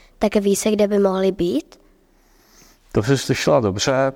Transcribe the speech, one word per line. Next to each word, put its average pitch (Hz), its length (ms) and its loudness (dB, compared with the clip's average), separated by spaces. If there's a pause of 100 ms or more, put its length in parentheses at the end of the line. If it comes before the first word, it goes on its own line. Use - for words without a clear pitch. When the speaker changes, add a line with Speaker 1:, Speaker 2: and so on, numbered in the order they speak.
(200)
Speaker 1:
tak 214 160 -2
ví 202 200 2
se, 214 160 -2
kde 208 160 2
by 202 120 0
mohli 190 320 2
být? 196 480 -4 (1120)
Speaker 2:
To 117 120 0
jsi 135 140 2
slyšela 143 420 0
dobře, 131 560 -2